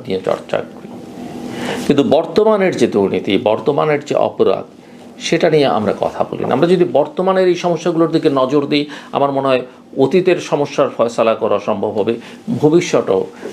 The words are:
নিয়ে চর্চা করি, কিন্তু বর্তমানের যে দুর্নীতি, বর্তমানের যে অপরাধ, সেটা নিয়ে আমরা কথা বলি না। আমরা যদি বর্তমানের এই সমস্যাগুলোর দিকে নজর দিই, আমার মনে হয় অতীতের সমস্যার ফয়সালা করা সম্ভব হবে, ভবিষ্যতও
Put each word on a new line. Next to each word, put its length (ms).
নিয়ে 160
চর্চা 340
করি, 300
কিন্তু 180
বর্তমানের 720
যে 100
দুর্নীতি, 580
বর্তমানের 600
যে 100
অপরাধ, 500
সেটা 320
নিয়ে 160
আমরা 340
কথা 300
বলি 140
না। 100
আমরা 140
যদি 240
বর্তমানের 560
এই 60
সমস্যাগুলোর 580
দিকে 200
নজর 340
দিই, 200
আমার 200
মনে 160
হয় 140
অতীতের 400
সমস্যার 600
ফয়সালা 380
করা 320
সম্ভব 240
হবে, 240
ভবিষ্যতও 680